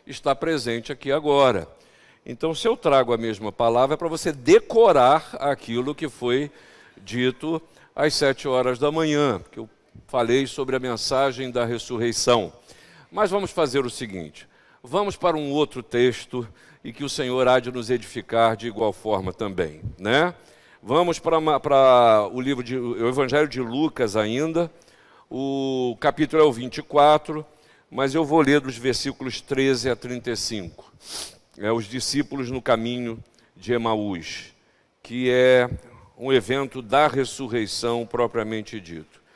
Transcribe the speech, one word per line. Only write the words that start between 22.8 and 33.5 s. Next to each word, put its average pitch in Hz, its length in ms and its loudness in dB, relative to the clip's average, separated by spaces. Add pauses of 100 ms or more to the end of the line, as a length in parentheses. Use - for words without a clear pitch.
Evangelho 139 400 0
de 131 120 -8
Lucas 123 560 -2
ainda, 156 540 -2 (580)
o 135 680 -4
capítulo 151 420 0
é 151 60 8
o 143 60 4
vinte 123 260 -10
e 151 40 -8
quatro, 151 600 2 (460)
mas 131 240 -2
eu 160 100 2
vou 151 160 4
ler 143 200 4
dos 131 180 -8
versículos 131 640 -6
treze 135 500 0
a 117 60 -2
trinta 123 340 -10
e 113 60 -4
cinco. 98 540 -10 (680)
É 104 140 -4
os 117 140 -4
discípulos 131 640 -6
no 127 140 -8
caminho 117 600 -2 (340)